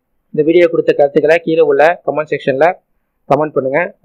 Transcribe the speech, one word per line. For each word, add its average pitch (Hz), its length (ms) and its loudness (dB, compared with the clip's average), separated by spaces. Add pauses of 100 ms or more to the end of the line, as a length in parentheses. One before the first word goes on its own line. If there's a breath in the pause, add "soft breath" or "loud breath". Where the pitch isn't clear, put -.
(320)
இந்த 151 160 0
வீடியோ 175 240 4
கொடுத்த 156 280 0
கருத்துக்களை 147 360 2 (100)
கீழே 160 240 0
உள்ள 139 120 2 (240)
கமெண்ட் 151 280 -6
செக்ஷன்ல 139 320 0 (680)
கமெண்ட் 147 240 -2
பண்ணுங்க. 135 240 -2 (240)